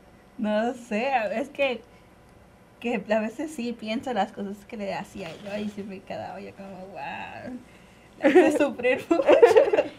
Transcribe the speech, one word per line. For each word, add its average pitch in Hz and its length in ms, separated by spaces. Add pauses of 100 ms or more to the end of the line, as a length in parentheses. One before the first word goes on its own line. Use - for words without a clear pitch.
(380)
No 220 360
sé, 233 400
a-, 226 260
es 277 100
que, 269 320 (1000)
que 233 220 (120)
a 220 60
veces 226 320
sí 240 220
pienso 226 400
las 208 180
cosas 202 260 (100)
que 247 100
le 196 160
hacía 175 360 (140)
yo 202 140
y 208 120
sí 202 140
me 196 180
quedaba - 400
yo 196 140
como, 190 360
"Guau, 190 600 (680)
la - 80
hice 302 280
sufrir 254 480
<laughs> - 40
mucho". 330 140 (760)